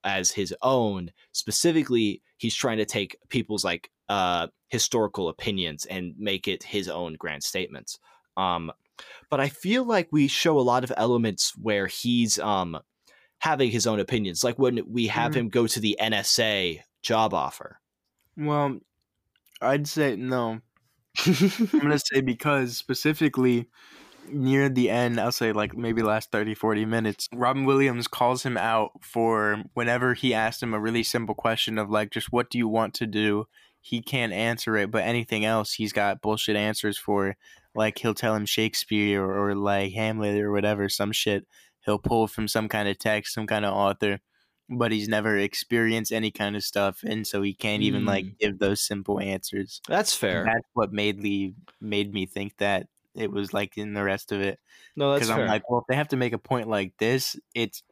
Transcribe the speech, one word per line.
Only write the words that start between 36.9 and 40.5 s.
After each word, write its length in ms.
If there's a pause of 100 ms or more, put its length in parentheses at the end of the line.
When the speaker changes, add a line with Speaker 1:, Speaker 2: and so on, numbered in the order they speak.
Speaker 2:
for. 380 (380)
Like, 240
he'll 160
tell 220
him 100
Shakespeare 800
or, 260
or, 60
like, 380
Hamlet 460
or 120